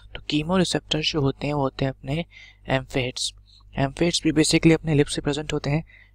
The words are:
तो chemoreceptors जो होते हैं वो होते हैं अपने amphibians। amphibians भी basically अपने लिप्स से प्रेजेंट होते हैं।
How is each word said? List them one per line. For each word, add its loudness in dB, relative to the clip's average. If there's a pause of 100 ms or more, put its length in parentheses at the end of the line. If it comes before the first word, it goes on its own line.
(160)
तो -14 (120)
chemoreceptors 0
जो 0
होते 0
हैं -2
वो 0
होते -2
हैं -2
अपने -6 (440)
amphibians। -4 (460)
amphibians 0
भी 2
basically 4
अपने 0
लिप्स 2
से -4
प्रेजेंट -4
होते -2
हैं। 0 (320)